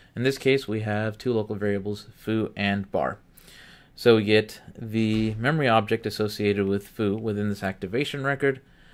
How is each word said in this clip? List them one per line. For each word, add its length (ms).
In 80
this 160
case, 300
we 120
have 360
two 160
local 240
variables, 580
foo 420
and 360
bar. 260
So 200
we 80
get 360
the 580
memory 340
object 380
associated 600
with 200
foo 300
within 320
this 140
activation 600
record, 360